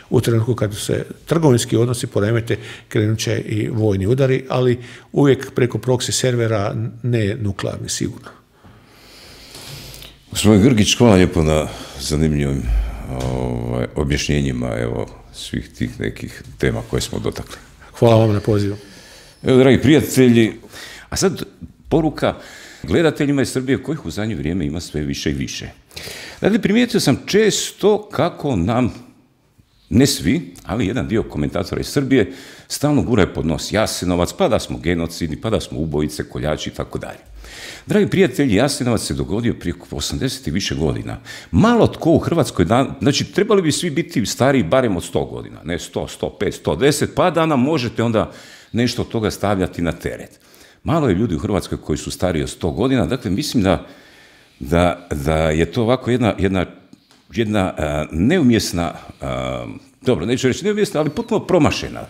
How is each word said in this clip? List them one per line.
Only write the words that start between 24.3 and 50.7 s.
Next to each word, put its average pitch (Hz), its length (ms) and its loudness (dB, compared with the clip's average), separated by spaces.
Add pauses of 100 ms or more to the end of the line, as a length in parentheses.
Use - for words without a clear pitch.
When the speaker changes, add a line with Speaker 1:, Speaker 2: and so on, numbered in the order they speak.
Speaker 2:
vrijeme 80 320 -2
ima 80 140 -4
sve - 200 -6
više 69 300 -4
i 69 40 0
više. - 360 -8 (720)
Dakle, 202 220 2
primijetio 214 380 2
sam 127 260 2
često 208 840 2
kako 147 480 -2
nam, 117 360 2 (1000)
ne 120 160 6
svi, - 480 -2 (100)
ali 98 220 -2
jedan 95 220 -2
dio 101 140 0
komentatora - 580 -4
iz - 60 -4
Srbije 135 460 2 (360)
stalno 143 340 0
guraju 92 320 2
pod 69 120 -4
nos 78 260 -4
Jasenovac, 90 600 0
pa 190 160 2
da 95 100 2
smo 62 200 -8
genocidni, 82 640 -4
pa 110 100 -6
da 92 100 0
smo - 180 -8
ubojice, 76 500 -4
koljači 71 420 -4
i - 20 -8
tako - 260 -8
dalje. - 200 -12 (680)
Dragi 185 240 2
prijatelji, 143 440 2
Jasenovac 120 460 2
se - 140 -4
dogodio 95 400 -2
prije 87 200 -6 (160)
osamdeset 76 560 -6
i - 40 -4
više 98 240 -2
godina. 57 460 -2 (300)
Malo 220 360 4
tko - 240 0
u 147 80 6
Hrvatskoj - 460 0
dan-, 117 360 0
znači, 131 240 2
trebali 202 380 2
bi 151 100 0
svi 175 180 -4
biti 143 360 -2
stariji 131 360 2
barem 110 340 2
od 82 80 -4
sto 69 200 -2
godina, 58 400 -12
ne 82 140 -4
sto, 76 300 -8
sto - 320 -6
pet, 90 140 -2
sto 78 220 -2
deset, 135 380 2
pa 175 160 2
da 160 160 2
nam 147 140 2
možete 120 420 0
onda 110 300 0 (400)
nešto 117 300 0
od - 60 -8
toga 107 220 -2
stavljati 92 520 -2
na 82 100 0
teret. - 480 -10 (440)